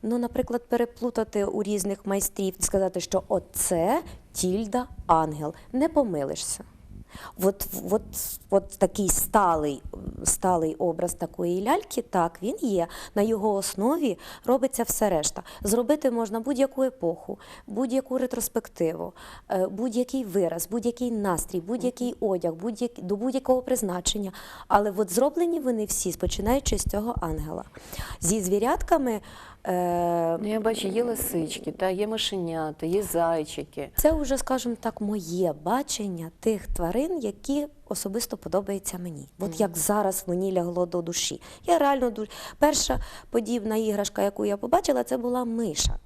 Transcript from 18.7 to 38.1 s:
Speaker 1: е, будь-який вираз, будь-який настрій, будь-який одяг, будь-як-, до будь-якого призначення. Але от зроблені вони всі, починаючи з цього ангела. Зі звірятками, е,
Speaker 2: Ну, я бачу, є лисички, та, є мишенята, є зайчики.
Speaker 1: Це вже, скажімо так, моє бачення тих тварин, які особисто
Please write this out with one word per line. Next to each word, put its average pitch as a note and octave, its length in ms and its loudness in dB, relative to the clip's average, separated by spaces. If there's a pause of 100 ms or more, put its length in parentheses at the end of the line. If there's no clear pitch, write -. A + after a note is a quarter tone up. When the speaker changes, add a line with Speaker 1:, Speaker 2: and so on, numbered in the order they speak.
Speaker 1:
е, F#3 180 2
будь-який B3 560 -2
вираз, E3+ 480 0
будь-який A#3+ 400 -2
настрій, F#3 500 0
будь-який B3 580 -2
одяг, F3 340 0
будь-як-, A3+ 480 -4
до F3+ 140 -2
будь-якого B3+ 460 2
призначення. G3+ 680 -2 (360)
Але G#3 300 6
от F#3+ 160 2
зроблені D#4 460 4
вони A#3 260 0
всі, - 280 -2
починаючи G#3+ 640 0
з - 60 -2
цього G#3+ 380 -2
ангела. D#3 420 -4 (560)
Зі G3+ 220 2
звірятками, A#3 800 2 (460)
е, F3 760 2
Speaker 2:
Ну, G#3 60 -4
я A3 120 0
бачу, A3 280 0
є G#3+ 160 0
лисички, E3+ 680 -2
та, F#3 180 -2
є G3 180 0
мишенята, E3 800 -2
є F#3+ 180 2
зайчики. E3 920 -2
Speaker 1:
Це D4+ 160 6
вже, C#4+ 260 0
скажімо B3 420 -2
так, A3 220 -6
моє F3+ 520 0 (100)
бачення F#3 760 -2
тих A3 280 0
тварин, B3+ 520 0
які C#4 480 -2 (220)
особисто G3+ 480 -4